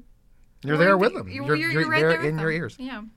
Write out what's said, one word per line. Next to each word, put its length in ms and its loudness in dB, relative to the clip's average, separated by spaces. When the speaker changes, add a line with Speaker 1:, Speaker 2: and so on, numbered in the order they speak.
Speaker 1:
You're 120 0
Speaker 2:
we're 0 -
Speaker 1:
there 180 6
Speaker 2:
in 40 2
Speaker 1:
with 140 2
Speaker 2:
the 80 -10
Speaker 1:
them. 80 -12
Speaker 2:
you're, 180 -10
Speaker 1:
You're, 100 2
Speaker 2:
you're, 140 -2
Speaker 1:
you're 120 0
Speaker 2:
you're 80 -2
right 100 2
Speaker 1:
there 100 4
Speaker 2:
there 80 2
with 120 -2
Speaker 1:
in 100 -2
your 100 -2
Speaker 2:
them. 120 -2
Speaker 1:
ears. 180 -10
Speaker 2:
Yeah. 220 -10